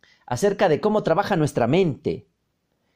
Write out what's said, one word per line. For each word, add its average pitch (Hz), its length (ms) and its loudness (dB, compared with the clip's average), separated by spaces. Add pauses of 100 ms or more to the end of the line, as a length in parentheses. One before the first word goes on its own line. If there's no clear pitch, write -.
(260)
acerca 196 420 0
de 147 120 2
cómo 214 220 0
trabaja 190 320 0
nuestra 139 320 0
mente, 135 640 -2 (680)